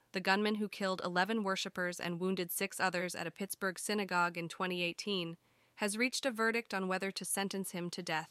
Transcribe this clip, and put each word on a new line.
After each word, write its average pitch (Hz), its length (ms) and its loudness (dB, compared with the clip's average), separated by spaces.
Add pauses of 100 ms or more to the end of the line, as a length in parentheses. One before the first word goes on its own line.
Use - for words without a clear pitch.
(120)
the 196 80 -2
gunman 202 340 6
who 208 160 0
killed 190 340 -2
eleven 190 400 2
worshippers 190 560 -2
and 170 200 -2
wounded 185 320 0
six - 280 -2
others 180 360 0
at 170 100 -4
a 160 60 -4
Pittsburgh 190 480 -4
synagogue 180 580 2
in 170 100 -2
twenty 180 360 -2
eighteen, 170 540 -2 (400)
has 208 200 0
reached 247 300 2
a - 20 2
verdict 226 420 2
on 190 160 2
whether 185 220 2
to 190 160 -6
sentence 196 460 -2
him 175 180 -2
to 180 140 -6
death. 165 280 -2